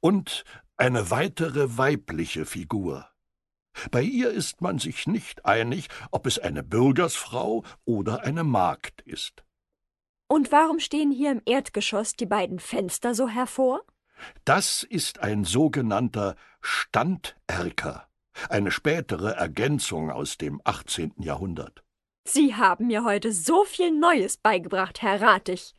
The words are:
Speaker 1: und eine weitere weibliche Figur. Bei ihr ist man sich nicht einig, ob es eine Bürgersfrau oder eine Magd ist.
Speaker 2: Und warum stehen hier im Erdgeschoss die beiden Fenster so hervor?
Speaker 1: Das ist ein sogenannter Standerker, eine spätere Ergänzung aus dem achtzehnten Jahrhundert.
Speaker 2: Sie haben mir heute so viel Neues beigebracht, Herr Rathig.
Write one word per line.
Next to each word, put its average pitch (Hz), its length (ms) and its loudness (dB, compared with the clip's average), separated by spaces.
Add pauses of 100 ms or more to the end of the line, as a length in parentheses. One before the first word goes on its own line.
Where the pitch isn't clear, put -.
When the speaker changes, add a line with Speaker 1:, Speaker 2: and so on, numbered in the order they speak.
Speaker 1:
und - 420 0 (320)
eine 113 360 2
weitere 139 640 -2
weibliche 85 680 -2
Figur. 85 640 -6 (800)
Bei 120 120 2
ihr 240 300 0
ist 202 280 -6
man 175 200 -2
sich - 280 -6
nicht - 380 -4
einig, 117 420 0 (240)
ob - 140 -2
es 127 140 0
eine 73 240 -6
Bürgersfrau 127 1000 2 (220)
oder 113 380 -2
eine 160 200 -2
Magd 101 600 0
ist. - 420 -12 (800)
Speaker 2:
Und 294 240 4
warum 320 300 6
stehen 294 300 0
hier 277 200 0
im 233 140 -2
Erdgeschoss 220 720 -2
die 240 80 -4
beiden 196 340 -2
Fenster 233 560 -4
so 240 140 0
hervor? 254 540 0 (600)
Speaker 1:
Das - 400 2
ist - 360 -6
ein 104 260 0
sogenannter 113 880 0 (240)
Standerker, - 1500 -4 (400)
eine 101 220 0
spätere 110 640 -2
Ergänzung 82 760 -2
aus 67 260 -8
dem 71 280 -6
achtzehnten - 560 -4
Jahrhundert. 78 640 -8 (420)
Speaker 2:
Sie 277 260 4
haben 208 340 2
mir 226 180 0
heute 208 260 2
so 311 320 4
viel 349 340 0
Neues 294 380 4
beigebracht, 190 680 0
Herr 202 200 0
Rathig. 202 580 4